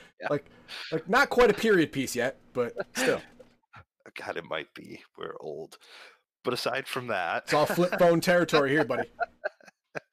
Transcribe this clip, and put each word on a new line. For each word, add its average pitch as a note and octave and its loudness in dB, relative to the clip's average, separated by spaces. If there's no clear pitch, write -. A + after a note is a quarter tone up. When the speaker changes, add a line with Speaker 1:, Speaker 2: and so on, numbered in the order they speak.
Speaker 1:
Yeah. - -10
Speaker 2:
Like, D3 -4
like, D#3+ -6
not C4+ 2
quite B3 8
a - 4
period F#3+ 4
piece C3 -6
yet, A#2+ -2
but A#2+ -2
still. B3+ 0
Speaker 1:
<laughs> - -20
God, - -10
it E2 -10
might D#2+ -10
be. - -18
We're E2 -12
old. D2+ -14
But B2 -4
aside B2+ -6
from B2 -8
that, G2 -4
Speaker 2:
It's - -4
all D3 2
flip F3+ -2
phone E3+ 6
territory E3 2
here, D3 0
buddy. A#2+ -6